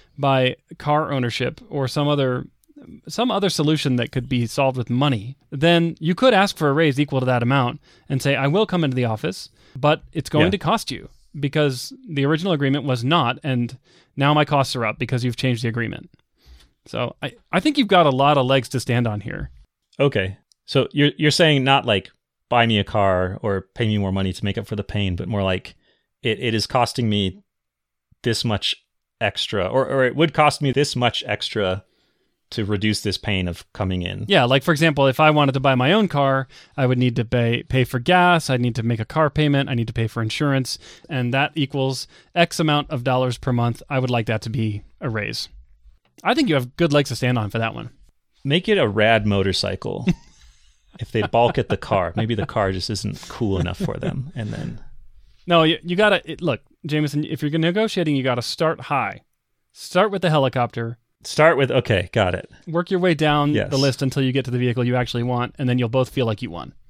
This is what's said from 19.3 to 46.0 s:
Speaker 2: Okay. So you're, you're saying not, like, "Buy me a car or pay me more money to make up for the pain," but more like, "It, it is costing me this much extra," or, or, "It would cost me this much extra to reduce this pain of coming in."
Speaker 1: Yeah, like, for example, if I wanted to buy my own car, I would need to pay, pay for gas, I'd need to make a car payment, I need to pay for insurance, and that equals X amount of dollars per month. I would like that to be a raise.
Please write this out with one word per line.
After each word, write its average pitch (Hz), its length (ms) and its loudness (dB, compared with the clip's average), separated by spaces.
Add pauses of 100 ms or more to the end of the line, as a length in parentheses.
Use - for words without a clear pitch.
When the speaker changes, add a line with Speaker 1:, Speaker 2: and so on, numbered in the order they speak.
Speaker 2:
Okay. 101 380 0 (300)
So 135 240 2
you're, 143 240 4
you're 151 140 2
saying 151 340 4
not, 135 220 4
like, 101 240 0 (380)
"Buy 117 180 4
me 110 140 2
a 98 40 0
car 95 580 2
or 98 320 -2
pay 117 120 -2
me 107 120 2
more 98 140 0
money 95 200 0
to - 120 -8
make 101 140 -4
up 104 80 -6
for - 100 -8
the 104 80 -4
pain," 98 320 -2
but 92 120 -6
more 104 160 -2
like, 95 300 -2 (480)
"It, 110 180 -2
it 117 140 0
is 104 120 0
costing 120 420 0
me 101 340 -2 (800)
this - 220 -2
much 107 320 -2 (440)
extra," 101 460 -2
or, 131 200 0
or, 131 180 0
"It 123 120 -2
would 160 180 0
cost 151 280 2
me 135 100 0
this 143 240 0
much 123 300 0
extra 101 580 -2 (680)
to 110 140 -4
reduce 104 360 0
this 98 180 -2
pain 95 280 -2
of - 280 -8
coming 92 280 -2
in." 98 260 -8
Speaker 1:
Yeah, 180 160 6
like, 135 200 2
for 175 80 4
example, 147 340 2
if 131 140 2
I 151 100 6
wanted 147 220 4
to 135 80 -2
buy 135 160 4
my 127 160 4
own 208 160 4
car, 135 400 0 (280)
I 131 100 0
would 127 120 2
need 123 180 2
to 120 80 0
pay, 117 380 0
pay 127 220 0
for 123 160 -4
gas, 175 500 4
I'd 127 100 0
need 120 160 0
to 120 60 -4
make 117 180 -2
a 107 40 -6
car 156 260 0
payment, 143 380 2
I 135 60 -4
need 117 120 -2
to 117 60 -8
pay 113 160 -2
for - 120 -6
insurance, 131 580 -2 (300)
and 123 240 -4
that 139 220 0
equals 135 540 -4 (260)
X 170 240 0
amount 147 320 0
of 123 140 -6
dollars 127 340 0
per 131 140 -2
month. 117 360 0
I 135 120 -2
would 127 100 0
like 117 160 0
that 110 160 -2
to 117 80 -8
be 110 320 -4 (180)
a 156 80 -6
raise. 110 400 -6 (760)